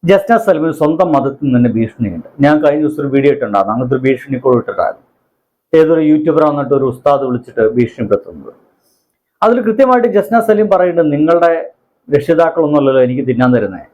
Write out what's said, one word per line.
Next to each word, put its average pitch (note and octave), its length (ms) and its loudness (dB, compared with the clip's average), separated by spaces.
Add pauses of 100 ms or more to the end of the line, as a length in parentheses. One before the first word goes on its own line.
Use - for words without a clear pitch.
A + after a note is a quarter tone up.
ജസ്ന G3 320 2
സലീമിന് D#3+ 340 0
സ്വന്തം D#3+ 400 0
മതത്തിൽ C#3 340 -2
നിന്ന് B2+ 140 0
തന്നെ B2 100 2
ഭീഷണിയുണ്ട്. G#2+ 580 -6 (120)
ഞാൻ D3+ 240 2
കഴിഞ്ഞ D3+ 240 0
ദിവസം D3+ 140 -6
ഒരു C#3+ 60 -4
വീഡിയോ C#3 240 2
ഇട്ടിട്ടുണ്ടായിരുന്നു, G#2 420 -2
അങ്ങനത്തെ B2+ 220 -4
ഒരു B2+ 60 -4
ഭീഷണി C3 340 -2
ഇപ്പോൾ B2+ 220 0
ഇട്ടിട്ടായിരുന്നു. - 1300 -4
ഏതൊരു D#3+ 180 2
യൂട്യൂബർ D3+ 440 2
വന്നിട്ട് C#3+ 280 -2
ഒരു C3+ 100 0
ഉസ്താദ് C3+ 380 0
വിളിച്ചിട്ട് B2 480 -2
ഭീഷണിപ്പെടുത്തുന്നത്. G#2 840 -4 (920)
അതിൽ A#3+ 180 2
കൃത്യമായിട്ട് A#3+ 460 2
ജസ്ന G#3 320 0
സലീം G#3+ 300 0
പറയുന്നുണ്ട്, E3+ 460 2
"നിങ്ങളുടെ E3 540 0 (460)
രക്ഷിതാക്കളൊന്നുമല്ലല്ലോ D3 880 2
എനിക്ക് B2+ 240 -2
തിന്നാൻ B2 280 2
തരുന്നേ G2 260 -4 (120)